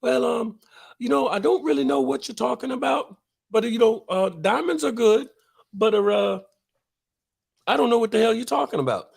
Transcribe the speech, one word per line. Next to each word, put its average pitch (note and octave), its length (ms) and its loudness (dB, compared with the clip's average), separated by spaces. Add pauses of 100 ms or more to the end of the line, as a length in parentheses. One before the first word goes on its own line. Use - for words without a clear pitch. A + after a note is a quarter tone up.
Well, B3+ 240 0
um, A#3 340 -4 (400)
you A#3+ 100 -6
know, C#3+ 180 2
I G3+ 120 -2
don't - 240 0
really C#3+ 200 0
know C3+ 180 0
what - 260 -2
you're - 80 -12
talking - 360 -4
about, C4 460 -4 (340)
but, A3 120 2
you A#3 160 -2
know, A3+ 300 4
uh, F#3 200 0
diamonds C4 540 -2
are C#4 80 0
good, A3+ 380 2 (440)
but, G#3+ 200 0
uh, G3+ 480 0 (1300)
I B3 100 2
don't C4+ 120 2
know A#3 80 2
what A3+ 140 0
the A3 80 0
hell A3+ 140 2
you're A#3 120 -4
talking - 340 -4
about. A#2+ 380 -2